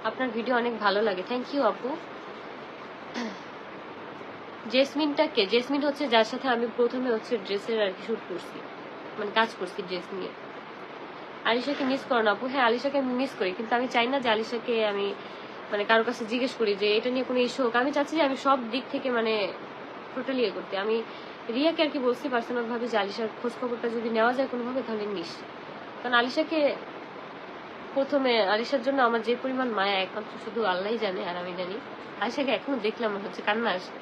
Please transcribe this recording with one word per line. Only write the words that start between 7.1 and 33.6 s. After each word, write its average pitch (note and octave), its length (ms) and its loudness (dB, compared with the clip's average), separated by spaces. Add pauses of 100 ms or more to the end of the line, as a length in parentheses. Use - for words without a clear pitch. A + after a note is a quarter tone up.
হচ্ছে A3 260 0
ড্রেসের G3+ 460 -2
আর F#3+ 140 2
কি - 100 -12
শুট G#3+ 220 -2
করছি, - 300 -8 (600)
মানে, G#3 160 -4
কাজ A3 240 4
করছি F#3 240 -6
ড্রেস F3+ 300 -6
নিয়ে। F3+ 200 -6 (1120)
আলিশাকে B3+ 400 2
মিস C4 240 0
করো A#3+ 140 4
না G#3+ 80 6
আপু? G3+ 160 0
হ্যাঁ, C4 180 2
আলিশাকে B3 340 4
আমি B3+ 160 2
মিস B3+ 240 0
করি, F#3 140 2
কিন্তু A3 220 -2
আমি B3 140 2
চাই A#3+ 180 4
না C4+ 120 2
যে B3 120 0
আলিশাকে A3 440 0 (120)
আমি, G3+ 200 0 (640)
মানে, G#3 140 0
কারোর A3+ 240 6
কাছে A#3+ 160 -4
জিজ্ঞেস A#3+ 360 0
করি G#3 140 4
যে G3+ 140 2 (100)
এটা B3 120 0
নিয়ে B3+ 180 0
কোনো B3 120 2
ইস্যু B3 220 2
হোক। A#3 140 2
আমি B3+ 160 4
চাচ্ছি D4 240 0
যে D#4+ 60 4
আমি C4+ 140 4
সব C#4 220 4 (120)
দিক B3 220 -2
থেকে, C4+ 180 -2
মানে, A3+ 240 2 (800)
টোটালি B3+ 280 0
ইয়ে G3 140 2
করতে। F3+ 220 -6
আমি A3 180 2 (520)
রিয়াকে D#4 340 2
আর D4+ 100 4
কি D4 60 -2
বলছি B3 300 0
পার্সোনাল A#3+ 440 0
ভাবে A#3 160 -2
যে A3 100 0
আলিশার G3+ 320 -2 (120)
খোঁজ A#3 180 -2
খবরটা A#3+ 280 -2
যদি A3+ 220 -2
নেওয়া A3+ 220 4
যায় C4 160 2
কোনোভাবে, B3 380 -2
তাহলে G#3+ 200 -2
নিস, F#3 260 -4 (680)
কারণ B3 140 0
আলিশাকে D4+ 460 2 (1300)
প্রথমে, C4+ 380 4 (220)
আলিশার A#3 280 2
জন্য C4+ 200 2
আমার A#3 200 4
যে A#3 200 2
পরিমাণ C4 260 0 (100)
মায়া, G3 200 4
একমাত্র F#3+ 340 -4 (120)
শুধু A3+ 200 -4
আল্লাহই G3 340 2
জানে G3+ 300 0
আর F3 80 -4
আমি F3+ 220 -6
জানি। F#3 180 -4 (440)
আলিশাকে B3 380 0
এখনো C4+ 180 -2
দেখলে G#3+ 300 0
আমার G3+ 160 0
হচ্ছে F#3+ 200 -8
কান্না A3 280 2